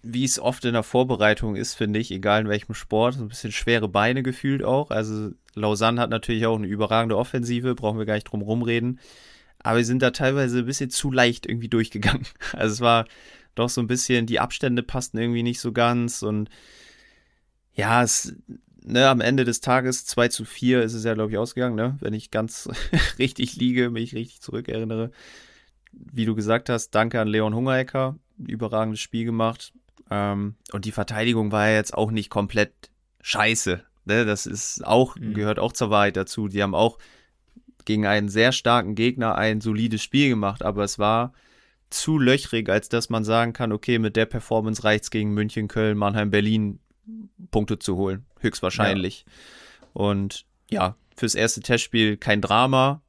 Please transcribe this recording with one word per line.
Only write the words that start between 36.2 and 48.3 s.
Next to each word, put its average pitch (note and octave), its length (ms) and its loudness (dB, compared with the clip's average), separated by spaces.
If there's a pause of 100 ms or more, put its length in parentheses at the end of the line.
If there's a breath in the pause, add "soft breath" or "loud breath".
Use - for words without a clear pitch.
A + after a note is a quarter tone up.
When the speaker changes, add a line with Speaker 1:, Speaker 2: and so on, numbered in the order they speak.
Speaker 1:
Die G2+ 140 0
haben G2+ 120 0
auch A2 240 2 (840 soft breath)
gegen G#2+ 220 0
einen G#2 220 2
sehr A2+ 240 4
starken A#2 420 0
Gegner A#2 420 0
ein G#2+ 240 0
solides A2 420 -2
Spiel C#3 260 2
gemacht, G#2 340 0
aber G2+ 220 -2
es - 140 -6
war A2+ 340 2 (560 soft breath)
zu - 300 0
löchrig, B2 500 2
als G2 200 0
dass - 220 -2
man A2 140 0
sagen A2+ 280 2
kann, A2+ 200 -4
okay, A2+ 260 0
mit G#2+ 180 0
der A2 100 4
Performance A2 580 -4
reicht's G#2+ 260 2
gegen G#2 220 0
München, G#2+ 360 -2
Köln, G#2+ 280 0
Mannheim, G#2 340 0
Berlin G#2 480 0 (720)
Punkte G#2+ 300 0
zu F#2 160 -2
holen, G2 280 -4 (140)